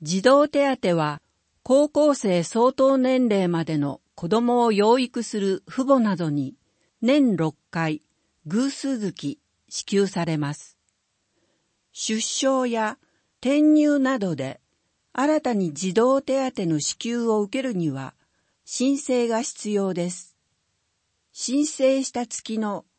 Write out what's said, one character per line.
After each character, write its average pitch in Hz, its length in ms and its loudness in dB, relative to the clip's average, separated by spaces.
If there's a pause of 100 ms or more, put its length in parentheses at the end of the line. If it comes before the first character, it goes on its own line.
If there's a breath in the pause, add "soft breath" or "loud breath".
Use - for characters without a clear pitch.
児 170 200 -4
童 277 260 6
手 277 300 0
当 175 180 0
は、 151 260 -2 (400)
高 262 280 4
校 294 240 4
生 180 300 0
相 240 280 2
当 269 260 2
年 254 300 2
齢 196 220 2
ま 165 160 -2
で 160 120 -2
の 143 220 -4 (160)
子 170 140 -8
供 240 340 2
を 233 80 2
養 214 260 4
育 247 260 -4
す 220 160 -6
る 196 280 -2
父 - 180 -4
母 269 140 4
な 214 160 2
ど 165 140 -2
に、 143 260 -4 (460)
年 254 340 4
六 160 200 -2 (140)
回、 160 320 -4 (440)
偶 220 240 -2
数 269 280 -6
月 180 420 -8 (280)
支 - 180 -12
給 196 220 2
さ 185 160 -4
れ 160 140 -2
ま 147 160 -4
す。 - 240 -20 (1160)
出 220 300 -4
生 262 440 -2
や 226 320 -4 (440)
転 285 200 2
入 302 380 4
な 262 200 0
ど 185 160 -2
で、 131 260 -8 (500)
新 302 300 0
た 254 120 -2
に 185 200 0
児 180 200 -4
童 254 280 2
手 262 300 -2
当 202 140 -6
の 160 140 0
支 - 180 -6
給 233 300 -4
を 214 140 2
受 208 180 -4
け - 20 -2
る 262 120 -4
に 170 180 -2
は、 131 240 -10 (480)
申 269 340 -2
請 247 300 -2
が 226 140 -2
必 - 280 -10
要 196 240 -2
で 175 180 -4
す。 - 260 -18 (960)
申 277 320 -2
請 269 380 2
し - 80 -10
た 240 140 -6
月 - 320 -10
の 208 280 -6 (140)